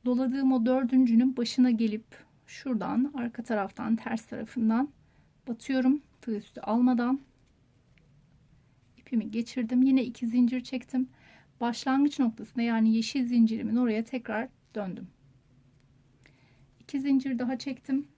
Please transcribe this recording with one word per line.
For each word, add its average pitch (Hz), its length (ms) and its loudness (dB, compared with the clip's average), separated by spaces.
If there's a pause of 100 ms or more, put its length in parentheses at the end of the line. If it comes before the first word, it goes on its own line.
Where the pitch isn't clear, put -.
Doladığım 262 480 0
o 240 140 2
dördüncünün 254 680 4
başına 247 340 2
gelip 220 540 -2 (220)
şuradan 233 680 -2
arka 240 280 -8
taraftan 214 540 -4
ters 226 300 -6
tarafından 226 640 -2 (580)
batıyorum. 262 540 0 (180)
Tığ 220 160 -6
üstü - 240 -12
almadan 247 600 2 (1800)
ipimi 214 320 -4
geçirdim. 233 520 -2
Yine 262 220 4
iki 240 220 -8
zincir 247 380 2
çektim. - 440 -4 (520)
Başlangıç 262 580 0
noktasına 233 440 -2
yani 226 320 2
yeşil 233 320 -2
zincirimin 226 500 2
oraya 226 280 0
tekrar 233 440 -6 (260)
döndüm. 190 340 -8 (1700)
İki 277 200 -8
zincir 269 380 0
daha 254 200 -2
çektim. 269 600 -6